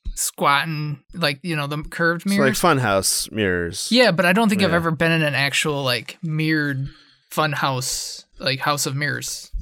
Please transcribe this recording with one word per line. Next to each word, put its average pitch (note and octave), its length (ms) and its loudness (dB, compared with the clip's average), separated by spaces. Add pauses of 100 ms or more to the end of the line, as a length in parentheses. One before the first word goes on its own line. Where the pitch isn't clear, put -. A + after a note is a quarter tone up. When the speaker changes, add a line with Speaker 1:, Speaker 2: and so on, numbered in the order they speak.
(160)
Speaker 1:
squatting, D3+ 840 0 (100)
like, D3 300 -2
you E3+ 140 -4
know, D3 100 -2
the D3 160 -4
curved E3+ 440 -2
Speaker 2:
It's G3 100 0
Speaker 1:
mirrors. C3+ 280 2
Speaker 2:
like D#3+ 140 6
funhouse G2 540 0
mirrors. F2+ 580 0
Speaker 1:
Yeah, A#3 220 6
but F3 140 2
I F3 60 4
don't A3 160 4
think G3 140 2
I've F#3 80 2
Speaker 2:
Yeah. E3 60 2
Speaker 1:
ever E3 140 0
been E3 220 2
in E3 100 2
an D3 120 0
actual, C#3 480 0
like, A#2+ 400 -2
mirrored D#3 640 0 (420)
funhouse, C#3 920 -2 (140)
like, C3+ 220 -2
House D3 260 0
of C#3 100 -4
Mirrors C3 540 -6 (100)